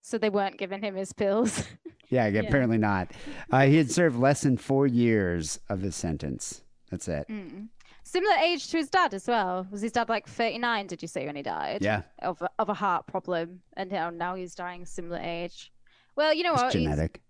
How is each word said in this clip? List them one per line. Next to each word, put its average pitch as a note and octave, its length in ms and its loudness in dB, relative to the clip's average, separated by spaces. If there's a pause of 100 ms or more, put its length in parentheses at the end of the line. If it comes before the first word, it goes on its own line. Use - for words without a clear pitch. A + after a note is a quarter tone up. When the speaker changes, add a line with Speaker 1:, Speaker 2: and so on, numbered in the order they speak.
Speaker 1:
So - 180 -6
they G#3+ 120 2
weren't G3 280 -2
giving G3 240 -6
him G3+ 140 -6
his F#3+ 160 -6
pills. G#3+ 500 0 (100)
<laughs> - 40 -20 (320)
Speaker 2:
Yeah, B2 180 2
yeah, G#2 160 2
Speaker 1:
Yeah. - 60 -2
Speaker 2:
apparently B2 280 2
not. G2+ 340 0 (400)
Uh, C3+ 140 8
he C#3 140 8
had C#3+ 120 4
served C#3+ 280 4
less C3+ 240 4
than C3 160 4
four C3+ 280 4
years G#2+ 720 4 (120)
of G2 100 -2
his F#2+ 160 -4
sentence. - 640 -6 (280)
That's F2+ 180 -8
it. D2+ 220 -4
Speaker 1:
Mm. F#3+ 380 -12 (340)
Similar F#4 320 0
age E4 340 0
to - 80 -4
his D4+ 140 -2
dad F4 240 2
as G3 120 -8
well. F#3 440 0
Was G3+ 100 -8
his A3 120 -4
dad, A#3 180 0
like, G#3+ 180 -2
thirty-nine, A3+ 600 -2
did E3+ 120 -10
you E3 80 -10
say, C#3 160 -6
when D3 120 -8
he C#3+ 60 -10
died? D#2+ 380 -4
Speaker 2:
Yeah. G2+ 220 0 (180)
Speaker 1:
Of, - 220 -6 (160)
of - 100 -2
a G#3 60 0
heart F3+ 320 -2
problem, F3 560 -6 (160)
and F#3 120 -6
now, E3+ 200 -4
now E3+ 240 -6
he's F3+ 200 -12
dying F3+ 300 -12
similar E3+ 380 -8
age. E3+ 500 -10 (420)
Well, D4+ 200 2
you D#4+ 80 -4
know F4 100 0
Speaker 2:
It's B3+ 120 2
Speaker 1:
what? B3+ 100 0
He's E2 80 2
Speaker 2:
genetic. D#2 480 -2